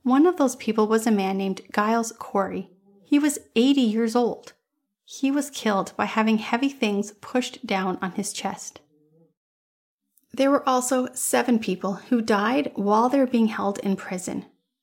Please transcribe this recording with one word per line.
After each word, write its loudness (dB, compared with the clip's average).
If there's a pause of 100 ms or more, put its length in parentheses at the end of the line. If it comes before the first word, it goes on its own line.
One 4
of 2
those 0
people 0
was 2
a 4
man 0
named -4 (120)
Giles 0
Corey. -4 (320)
He 2
was 0 (160)
eighty 4
years 2
old. -2 (520)
He -4
was -2
killed -4
by -2
having 2
heavy -2
things -4
pushed -6
down -2
on -6
his -6
chest. -10 (1500)
There 2
were 2
also 0
seven 2
people -4
who -2
died 0
while 2
they 2
were 4
being 2
held -4
in -2
prison. -8 (380)